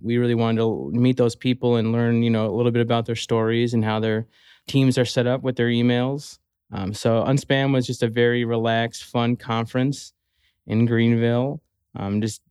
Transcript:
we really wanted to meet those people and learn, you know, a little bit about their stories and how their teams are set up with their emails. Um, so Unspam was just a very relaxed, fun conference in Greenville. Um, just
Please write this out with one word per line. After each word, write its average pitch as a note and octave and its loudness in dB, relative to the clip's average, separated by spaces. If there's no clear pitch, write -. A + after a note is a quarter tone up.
we A#2+ -2
really A#2+ 2
wanted A#2 2
to D2+ -2
meet B2 2
those A#2+ 2
people B2 0
and A2+ 0
learn, A#2 2
you A#2 2
know, A2 0
a G2 -4
little A#2+ 2
bit A#2+ 2
about A#2 0
their A#2 -4
stories A#2 0
and A#2 2
how A2 0
their A2 -2
teams C3+ 2
are B2 4
set A#2+ -2
up B2+ -2
with C3 -4
their A#2+ 0
emails. A#2+ 0
Um, F#2+ -6
so A2+ 0
Unspam C3+ 0
was B2+ 0
just B2 -6
a A#2+ 2
very A#2+ 2
relaxed, A#2 -2
fun A#2+ 0
conference B2 -4
in A2 2
Greenville. A#2 0
Um, G2+ -4
just G#2+ -6